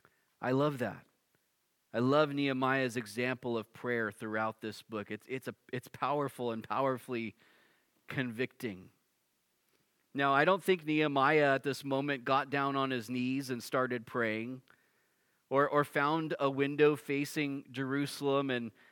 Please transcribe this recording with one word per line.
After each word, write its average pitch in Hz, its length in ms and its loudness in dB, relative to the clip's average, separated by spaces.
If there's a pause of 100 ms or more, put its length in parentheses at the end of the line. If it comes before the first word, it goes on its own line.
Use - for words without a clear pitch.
(400)
I 117 120 -2
love 139 260 2
that. 113 260 -6 (880)
I 110 60 -2
love 143 340 4
Nehemiah's 131 640 0
example 123 640 -4
of 107 140 -8
prayer 117 400 -2
throughout 110 480 -4
this 107 220 -10
book. 107 280 -8
It's, 107 180 -10
it's 131 200 -8
a, 117 60 -8 (180)
it's 123 160 -8
powerful 131 640 -4
and 113 100 -6
powerfully 120 720 -2 (720)
convicting. 117 840 -6 (1200)
Now, 139 180 2
I 143 120 6
don't 180 180 4
think 175 240 2
Nehemiah 147 680 4
at 135 80 0
this 139 220 -4
moment 139 400 -2
got 139 240 2
down 139 280 -2
on 135 140 0
his 123 200 -4
knees 127 400 -2
and 120 120 -6
started 123 440 -2
praying, 117 560 -4 (840)
or, 139 200 4
or 147 160 4
found 156 540 0
a 139 120 2
window 143 460 4
facing 143 720 -4
Jerusalem 139 800 -2
and 120 200 -2 (220)